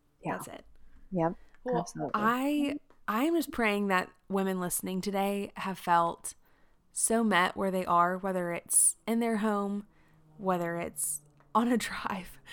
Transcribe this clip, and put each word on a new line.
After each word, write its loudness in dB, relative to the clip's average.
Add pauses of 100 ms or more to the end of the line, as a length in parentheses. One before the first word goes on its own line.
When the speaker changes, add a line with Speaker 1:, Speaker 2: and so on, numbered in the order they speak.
(240)
Speaker 1:
Yeah. -4
Speaker 2:
That's -10
it. -16 (460)
Speaker 1:
Yep. 0 (280)
Speaker 2:
Well, -2
Speaker 1:
Absolutely. -6
Speaker 2:
I, 0 (300)
I 0
am 2
just 0
praying 0
that 2 (200)
women 0
listening -2
today -2
have -6
felt 2 (600)
so 2
met 4
where 0
they -2
are, 4
whether -2
it's 2 (100)
in 2
their 2
home, -2 (520)
whether -2
it's -6 (340)
on 4
a 4
<laughs> -
drive, -6 (140)